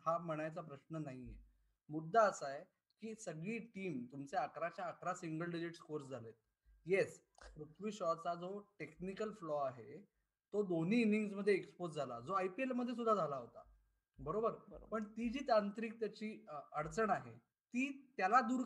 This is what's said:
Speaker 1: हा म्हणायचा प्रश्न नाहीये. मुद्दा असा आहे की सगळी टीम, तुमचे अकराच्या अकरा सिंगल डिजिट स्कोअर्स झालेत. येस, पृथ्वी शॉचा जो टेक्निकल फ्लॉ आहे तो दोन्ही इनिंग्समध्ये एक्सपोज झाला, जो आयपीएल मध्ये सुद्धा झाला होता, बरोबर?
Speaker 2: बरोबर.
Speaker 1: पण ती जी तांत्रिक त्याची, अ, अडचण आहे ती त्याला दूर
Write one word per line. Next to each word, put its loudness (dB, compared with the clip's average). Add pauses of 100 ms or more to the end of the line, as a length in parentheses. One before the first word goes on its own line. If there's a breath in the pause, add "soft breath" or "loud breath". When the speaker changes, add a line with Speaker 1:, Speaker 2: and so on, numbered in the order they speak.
Speaker 1:
हा 4
म्हणायचा -2
प्रश्न -12
नाहीये. -8 (540)
मुद्दा 4
असा 4
आहे -6 (380)
की -8
सगळी -6
टीम, -6
तुमचे -4
अकराच्या -2
अकरा -4
सिंगल -4
डिजिट -4
स्कोअर्स -6
झालेत. -8 (520)
येस, 2 (320)
पृथ्वी -8
शॉचा 0
जो -6 (200)
टेक्निकल -6
फ्लॉ -4
आहे -2 (560)
तो 4
दोन्ही 4
इनिंग्समध्ये 4
एक्सपोज 0
झाला, -2
जो -4
आयपीएल 2
मध्ये 0
सुद्धा 4
झाला 2
होता, -10 (560)
बरोबर? 2
Speaker 2:
बरोबर. -12
Speaker 1:
पण -2
ती -2
जी -4
तांत्रिक 2
त्याची, -6
अ, -8 (140)
अडचण 0
आहे -2 (240)
ती -4
त्याला 6
दूर 2